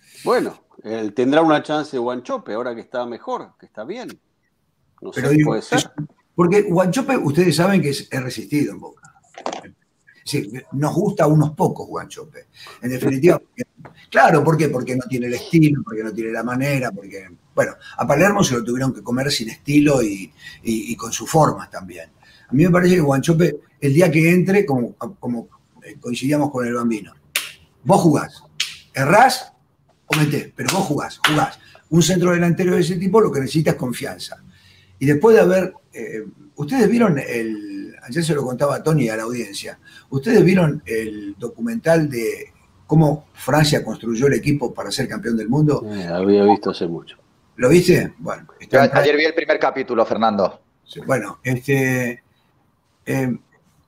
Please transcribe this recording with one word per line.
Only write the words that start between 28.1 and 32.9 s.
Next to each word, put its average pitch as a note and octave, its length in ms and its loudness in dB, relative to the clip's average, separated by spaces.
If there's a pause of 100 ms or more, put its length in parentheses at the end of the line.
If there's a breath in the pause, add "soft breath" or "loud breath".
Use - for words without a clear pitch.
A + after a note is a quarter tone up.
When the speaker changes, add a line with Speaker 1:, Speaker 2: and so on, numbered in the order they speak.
Speaker 2:
errás E3+ 600 4 (540)
o D3+ 100 -2
metés, C#3+ 360 0
pero C3 200 -4
vos F#3+ 140 0
jugás, - 380 -6
jugás. D3 320 0 (320 soft breath)
Un E3 140 4
centro F3+ 280 2
delantero F3 440 2
de F3+ 60 2
ese F3 160 -2